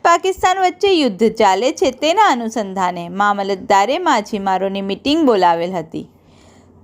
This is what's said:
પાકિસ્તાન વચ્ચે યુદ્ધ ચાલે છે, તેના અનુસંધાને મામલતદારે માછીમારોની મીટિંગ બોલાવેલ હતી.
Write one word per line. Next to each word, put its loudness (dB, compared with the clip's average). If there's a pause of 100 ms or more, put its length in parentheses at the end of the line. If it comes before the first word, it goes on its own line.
પાકિસ્તાન 0
વચ્ચે 0
યુદ્ધ 2
ચાલે 2
છે, 0
તેના 2
અનુસંધાને -4
મામલતદારે 0
માછીમારોની -2
મીટિંગ -2
બોલાવેલ 2
હતી. -10 (760)